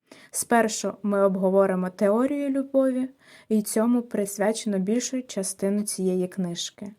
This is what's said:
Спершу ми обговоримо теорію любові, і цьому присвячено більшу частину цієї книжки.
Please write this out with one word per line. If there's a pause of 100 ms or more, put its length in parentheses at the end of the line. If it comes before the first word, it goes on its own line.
(320)
Спершу (100)
ми
обговоримо
теорію
любові, (400)
і
цьому
присвячено
більшу
частину
цієї
книжки.